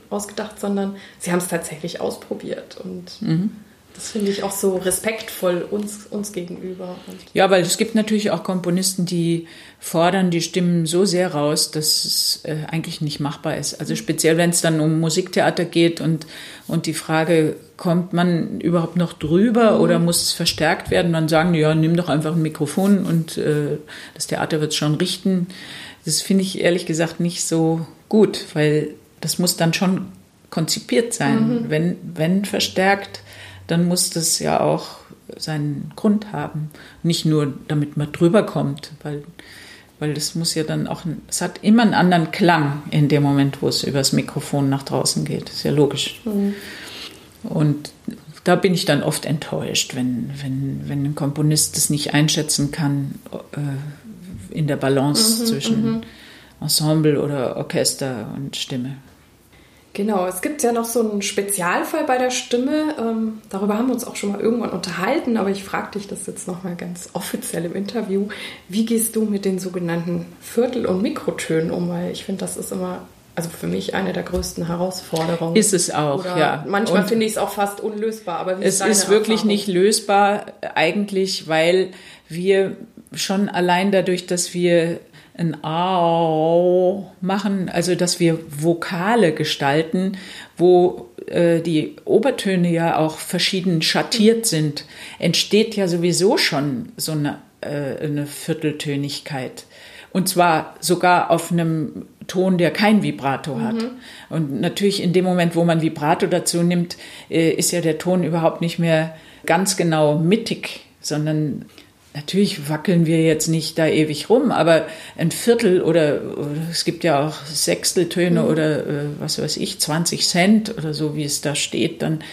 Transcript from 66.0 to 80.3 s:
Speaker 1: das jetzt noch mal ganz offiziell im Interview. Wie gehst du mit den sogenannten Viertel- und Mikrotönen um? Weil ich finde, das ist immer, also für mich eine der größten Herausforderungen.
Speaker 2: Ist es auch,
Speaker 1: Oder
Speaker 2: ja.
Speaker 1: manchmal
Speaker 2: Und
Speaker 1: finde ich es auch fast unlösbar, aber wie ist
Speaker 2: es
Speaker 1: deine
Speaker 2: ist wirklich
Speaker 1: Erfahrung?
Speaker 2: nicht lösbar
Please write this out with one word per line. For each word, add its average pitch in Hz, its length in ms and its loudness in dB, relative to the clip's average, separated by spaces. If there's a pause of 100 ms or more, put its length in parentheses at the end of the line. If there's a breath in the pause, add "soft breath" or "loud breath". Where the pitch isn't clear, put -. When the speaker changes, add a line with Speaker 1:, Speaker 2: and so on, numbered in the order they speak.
Speaker 1:
das - 180 -10
jetzt - 220 -12
noch 180 160 -8
mal 175 120 -6
ganz 175 380 -10
offiziell - 520 -6
im 170 100 -6
Interview. 202 520 -2 (420 loud breath)
Wie 214 160 0
gehst 226 300 0
du 220 100 2
mit 202 200 -2
den 190 140 0
sogenannten 175 640 -4 (160)
Viertel- 254 460 -2
und 185 160 0
Mikrotönen 175 680 -2
um? 180 180 -2
Weil 175 220 -4
ich 165 140 -10
finde, 196 140 -6
das 180 180 -6
ist - 140 -8
immer, 185 320 -6 (320)
also 170 140 -6
für - 180 -8
mich 190 260 -4
eine 185 200 -2
der 175 100 -4
größten 175 420 -6
Herausforderungen. 170 880 -2
Speaker 2:
Ist 208 180 4
es 170 180 2
auch, 143 300 0
Speaker 1:
Oder 180 180 -4
Speaker 2:
ja. 147 280 2
Speaker 1:
manchmal 202 360 2
Speaker 2:
Und - 60 -2
Speaker 1:
finde 226 180 2
ich 214 60 -4
es - 40 -4
auch 196 140 -2
fast 202 280 -4
unlösbar, 214 600 -4
aber 185 200 -2
wie 202 40 -6
ist 190 120 4
Speaker 2:
es - 40 0
Speaker 1:
deine 196 120 2
Speaker 2:
ist 196 180 2
wirklich 214 200 4 (120)
Speaker 1:
Erfahrung? 220 60 2
Speaker 2:
nicht 202 200 2
lösbar 202 800 2 (280)